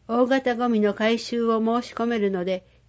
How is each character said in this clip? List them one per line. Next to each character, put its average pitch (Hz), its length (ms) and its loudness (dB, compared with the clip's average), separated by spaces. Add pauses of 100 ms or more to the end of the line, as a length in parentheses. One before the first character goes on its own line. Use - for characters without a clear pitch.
大 240 180 2
型 254 300 0
ゴ 247 120 -2
ミ 220 120 2
の 202 140 2
回 220 240 0
収 233 280 -2
を 226 140 2
申 226 260 0
し - 80 -18
込 233 120 -2
め 233 120 -2
る 202 120 0
の 180 140 -4
で、 185 220 -4 (220)